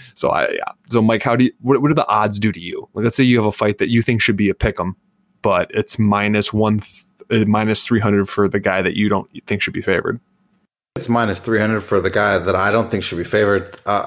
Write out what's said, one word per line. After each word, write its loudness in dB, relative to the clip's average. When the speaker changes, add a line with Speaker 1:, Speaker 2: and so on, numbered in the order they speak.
Speaker 1:
so -2
I, 0
yeah. -8
So 2
Mike, 2
how 2
do 4
you, -2
what, 2
what 4
do 2
the 0
odds 0
do 0
to -14
you? -10
Like, -4
let's 0
say 4
you 4
have 2
a 2
fight 0
that 0
you 2
think 0
should 0
be 2
a 0
pick -2
'em, -4
but 2
it's -2
minus 0
one, 0
th-, 2
uh, 0
minus 0
three 2
hundred 2
for 0
the -2
guy 2
that -2
you 0
don't -2
think -4
should -4
be -6
favored. -2
Speaker 2:
It's -4
minus 0
three 0
hundred 0
for 0
the 0
guy 2
that -2
I 0
don't 0
think -4
should -6
be -4
favored. 0
Uh, -2